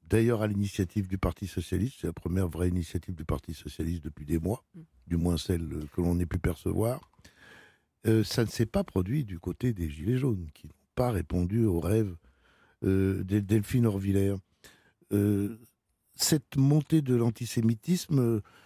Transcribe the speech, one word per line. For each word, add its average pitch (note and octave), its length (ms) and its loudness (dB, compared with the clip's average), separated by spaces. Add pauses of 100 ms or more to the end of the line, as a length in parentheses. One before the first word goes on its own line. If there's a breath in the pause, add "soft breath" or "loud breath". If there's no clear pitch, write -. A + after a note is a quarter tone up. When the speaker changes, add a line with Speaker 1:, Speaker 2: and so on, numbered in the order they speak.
Speaker 1:
d'ailleurs A2+ 360 4
à G#2+ 40 0
l'initiative G2+ 600 -2
du F#2+ 80 -4
Parti F#2 300 -4
socialiste, F#2 560 -4
c'est E2 40 -4
la E2 60 -2
première F2+ 360 -2
vraie E2+ 200 0
initiative F2+ 460 -4
du D#2+ 100 -12
Parti D#2+ 300 -4
socialiste D#2+ 500 -6
depuis D#2 220 -12
des D#2+ 120 0
mois, F2+ 240 -4 (120)
Speaker 2:
Mm. E3 60 -18 (260)
Speaker 1:
du F2 100 -2
moins E2+ 220 2
celle E2 280 -2 (280)
que F2+ 80 -2
l'on F2 180 2
ait F2 60 0
pu F2+ 120 -4
percevoir. F2+ 640 -2 (1040 loud breath)
Euh, A2 160 6
ça A#2 220 0
ne G#2 60 -2
s'est A2+ 160 0
pas G3 180 0
produit A2 400 0
du F#2 140 -10
côté A#2 340 -2
des F2+ 160 -4
Gilets E2 300 -2
jaunes, G#2 340 -2
qui - 140 -20
n'ont - 80 -20 (200)
pas B2 160 0
répondu F2+ 540 0
aux F2 160 2
rêves, G2 340 0 (680 soft breath)
euh, F#2+ 400 2
de G#2 160 2
Delphine A2 460 2
Orvillère. G2 500 0 (760 soft breath)
Euh, G2+ 440 2 (580)
cette - 420 0
montée D3 440 4
de B2+ 140 0
l'antisémitisme, A#2 1040 0
euh, A#2 220 2 (260 soft breath)